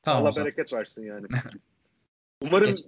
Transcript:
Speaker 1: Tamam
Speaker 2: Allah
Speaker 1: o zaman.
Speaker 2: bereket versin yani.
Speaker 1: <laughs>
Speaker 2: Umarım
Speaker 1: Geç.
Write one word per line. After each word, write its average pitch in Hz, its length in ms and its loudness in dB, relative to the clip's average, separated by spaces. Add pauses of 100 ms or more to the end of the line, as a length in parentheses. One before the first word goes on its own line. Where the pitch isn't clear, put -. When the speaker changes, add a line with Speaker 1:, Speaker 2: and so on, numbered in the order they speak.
Speaker 1:
Tamam 143 200 2
Speaker 2:
Allah 147 80 6
Speaker 1:
o - 20 2
zaman. 147 140 -2
Speaker 2:
bereket 147 280 -4
versin 110 320 -6
yani. 104 220 -12 (560)
Speaker 1:
<laughs> - 580 -20
Speaker 2:
Umarım 185 260 4
Speaker 1:
Geç. 196 200 2